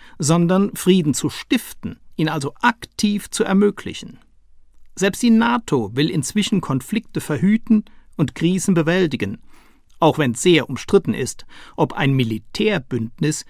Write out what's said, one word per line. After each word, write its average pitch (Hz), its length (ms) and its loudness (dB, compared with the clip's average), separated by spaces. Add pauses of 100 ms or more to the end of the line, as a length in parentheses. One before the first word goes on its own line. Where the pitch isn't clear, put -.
(180)
sondern 175 560 2
Frieden 180 400 2
zu - 140 -4
stiften, - 720 -6 (160)
ihn 156 120 0
also 151 320 -6
aktiv - 720 -2
zu - 140 -2
ermöglichen. - 760 -2 (760)
Selbst 196 260 0
die 240 80 4
nato 226 640 2
will 147 160 0
inzwischen 190 500 -2
Konflikte 156 600 -6
verhüten 214 640 2 (320)
und 156 180 -2
Krisen 180 400 0
bewältigen, 160 640 0 (640)
auch 151 180 4
wenn 127 160 0
sehr 165 340 4
umstritten - 460 0
ist, - 320 -8 (300)
ob - 160 0
ein 139 220 0
Militärbündnis 131 1400 -2